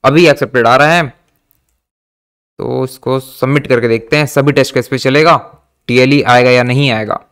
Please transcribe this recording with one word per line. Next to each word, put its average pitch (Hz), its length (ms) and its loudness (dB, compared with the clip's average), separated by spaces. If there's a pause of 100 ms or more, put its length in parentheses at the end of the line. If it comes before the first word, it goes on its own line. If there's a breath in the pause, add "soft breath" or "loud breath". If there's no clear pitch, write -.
अभी 156 240 2
एक्सेप्टेड 127 380 0
आ 123 100 4
रहा 147 160 2
है, 170 100 0 (1600)
तो 127 260 -6
इसको 131 360 -6
सबमिट 135 460 -4
करके 120 220 0
देखते 113 280 -2
हैं, 147 100 0
सभी 139 260 -2
टेस्ट 131 220 0
केस 123 140 -4
पे 131 100 -6
चलेगा, 147 380 2 (520)
टीएलई 127 360 2
आएगा 123 260 2
या 123 120 2
नहीं 127 300 -2
आएगा। 110 220 -6 (180)